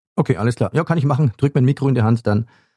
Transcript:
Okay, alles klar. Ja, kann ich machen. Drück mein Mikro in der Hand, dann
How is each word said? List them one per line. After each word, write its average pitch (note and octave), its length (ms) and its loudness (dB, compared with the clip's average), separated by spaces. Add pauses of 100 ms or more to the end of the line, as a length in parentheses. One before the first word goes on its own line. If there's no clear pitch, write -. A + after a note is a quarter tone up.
(160)
Okay, - 200 0
alles A2+ 200 -2
klar. G#2+ 180 -2
Ja, D#3+ 80 0
kann E3 160 -2
ich C3 80 0
machen. C#3+ 300 2
Drück C#3 180 -2
mein B2+ 100 2
Mikro C3+ 220 0
in C3+ 80 2
der A#2+ 80 0
Hand, A2+ 240 0
dann G#2+ 200 0 (300)